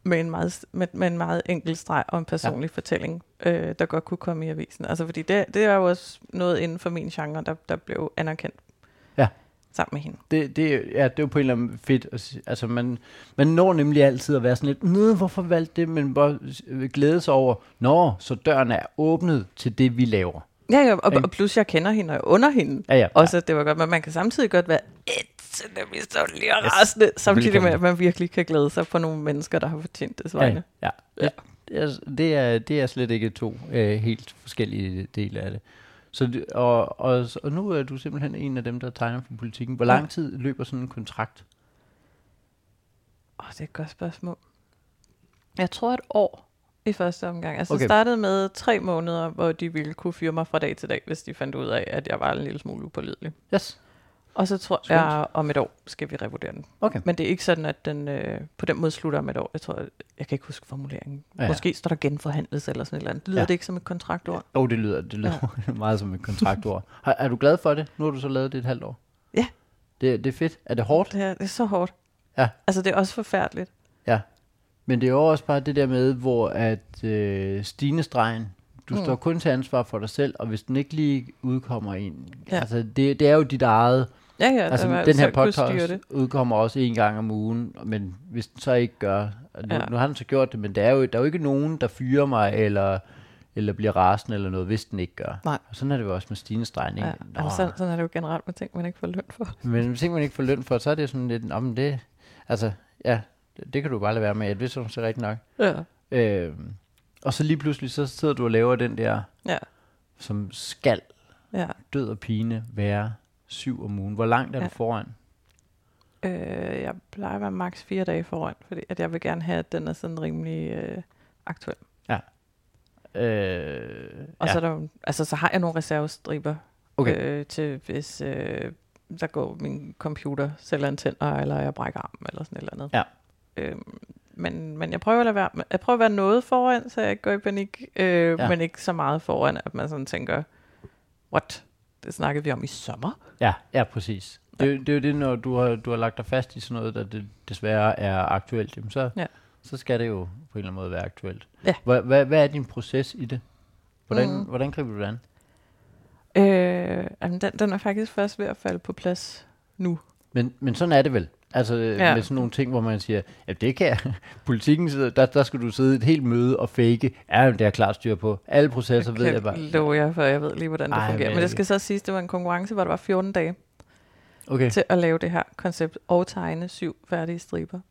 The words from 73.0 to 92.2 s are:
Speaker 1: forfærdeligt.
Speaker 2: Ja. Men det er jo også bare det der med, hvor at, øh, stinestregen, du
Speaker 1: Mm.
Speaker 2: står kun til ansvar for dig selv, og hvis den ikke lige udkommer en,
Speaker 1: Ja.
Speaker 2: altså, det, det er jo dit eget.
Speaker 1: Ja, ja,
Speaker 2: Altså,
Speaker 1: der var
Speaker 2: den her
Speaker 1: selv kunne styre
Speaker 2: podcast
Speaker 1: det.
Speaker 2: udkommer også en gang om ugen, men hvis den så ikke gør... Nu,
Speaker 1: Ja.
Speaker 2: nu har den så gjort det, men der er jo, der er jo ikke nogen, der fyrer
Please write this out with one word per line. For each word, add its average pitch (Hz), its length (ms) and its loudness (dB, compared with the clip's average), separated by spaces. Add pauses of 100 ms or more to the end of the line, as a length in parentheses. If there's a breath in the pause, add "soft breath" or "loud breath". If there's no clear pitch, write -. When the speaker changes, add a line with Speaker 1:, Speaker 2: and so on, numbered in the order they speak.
Speaker 1:
forfærdeligt. - 580 -4 (360)
Speaker 2:
Ja. 113 120 4 (640)
Men 123 160 2
det 131 60 4
er 127 40 4
jo 143 140 6
også 156 200 4
bare 143 140 2
det 135 160 -4
der 139 120 4
med, 131 260 2
hvor 123 360 2
at, 110 540 -2
øh, 101 600 -2
stinestregen, 120 840 0 (420)
du 127 60 -2
Speaker 1:
Mm. 196 80 -2
Speaker 2:
står 131 120 0
kun 170 240 -2
til 165 100 0
ansvar 127 340 0
for 110 160 -6
dig 107 100 -6
selv, - 300 -2
og 113 80 -6
hvis 107 160 -6
den 131 120 -4
ikke 139 180 -2
lige 143 340 0 (140)
udkommer 123 520 -4
en, 90 400 -8 (180)
Speaker 1:
Ja. 180 80 0
Speaker 2:
altså, 117 180 -4 (180)
det, 139 240 2
det 147 100 8
er 147 60 10
jo 156 80 6
dit 131 180 -2
eget. 120 460 6 (320 soft breath)
Speaker 1:
Ja, 220 100 6
ja, 254 120 4
Speaker 2:
Altså, 127 260 2
Speaker 1:
der 131 60 2
var - 100 0
Speaker 2:
den 151 120 8
her 143 100 6
Speaker 1:
selv - 80 2
kunne 135 180 6
styre 131 160 2
Speaker 2:
podcast 170 240 0
Speaker 1:
det. 185 180 -6
Speaker 2:
udkommer 131 460 0
også 113 240 2
en 120 160 2
gang 107 220 2
om 110 140 -2
ugen, 110 520 -2
men 101 320 -4 (160)
hvis 117 160 -6
den - 140 -20
så 131 120 2
ikke 120 260 4
gør... 101 280 0 (380)
Nu, 107 100 -2
Speaker 1:
Ja. - 140 -2
Speaker 2:
nu 120 80 -4
har 131 100 2
den 147 80 -4
så 120 80 -12
gjort 135 280 2
det, 113 80 -8
men 104 160 -6
der 104 80 2
er 117 80 6
jo, 135 140 4
der - 100 -4
er 117 40 2
jo 131 60 4
ikke 156 120 0
nogen, 147 400 0
der 123 100 -2
fyrer 135 380 2